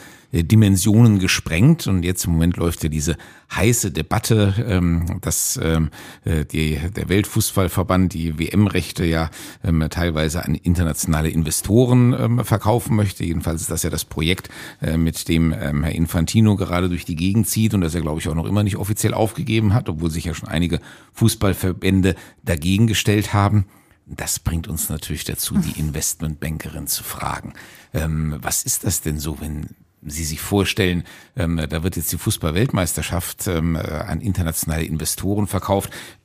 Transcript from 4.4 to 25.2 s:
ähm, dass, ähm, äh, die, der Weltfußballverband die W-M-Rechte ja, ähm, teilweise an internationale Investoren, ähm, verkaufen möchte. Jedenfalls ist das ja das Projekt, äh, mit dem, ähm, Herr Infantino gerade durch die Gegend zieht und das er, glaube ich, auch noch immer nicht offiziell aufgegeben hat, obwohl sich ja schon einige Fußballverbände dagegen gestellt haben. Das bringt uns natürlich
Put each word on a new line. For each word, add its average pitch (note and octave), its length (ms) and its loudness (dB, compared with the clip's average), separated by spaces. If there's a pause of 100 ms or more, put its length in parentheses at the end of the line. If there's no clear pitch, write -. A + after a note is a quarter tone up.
ähm, F2 540 0
dass, - 420 -4
ähm, D#2+ 280 2 (340)
äh, D#2 220 0
die, D#2 340 0 (160)
der - 140 -4
Weltfußballverband F#2 1040 2
die D#2+ 260 -4
W-M-Rechte F#2 680 0
ja, D#2+ 240 0 (360)
ähm, E2 240 2
teilweise D#2+ 560 -2
an D#2 100 0
internationale D#2+ 720 0
Investoren, A#2+ 880 2
ähm, A#2+ 280 0
verkaufen A2+ 500 0
möchte. G2 300 0
Jedenfalls E2 360 -2
ist E2 100 -6
das D#2+ 120 -4
ja E2 60 0
das D#2+ 160 -6
Projekt, E2 440 -2 (320)
äh, D#2+ 160 0
mit E2 300 0
dem, E2 240 4
ähm, D2 320 -2
Herr D#2+ 120 -2
Infantino F2+ 600 2
gerade F2+ 320 0
durch E2+ 160 -4
die F2 140 -8
Gegend G2 300 2
zieht A2 260 0
und G2 80 2
das D#2+ 140 0
er, E2 60 -2
glaube D#2 200 -4
ich, - 80 -4
auch D2+ 60 -2
noch D#2+ 100 -2
immer G2+ 180 0
nicht F#2+ 140 -2
offiziell G2+ 380 -2
aufgegeben G#2+ 580 0
hat, B2 160 0
obwohl D#2+ 220 -2
sich D#2+ 140 -6
ja D#2 100 -6
schon - 120 -12
einige D#2+ 320 0 (340)
Fußballverbände F#2+ 1000 2 (280)
dagegen F2+ 440 2
gestellt G#2 460 2
haben. G2+ 320 4 (400)
Das - 340 -6
bringt E2 280 -4
uns D#2+ 220 -6
natürlich D#2 340 -6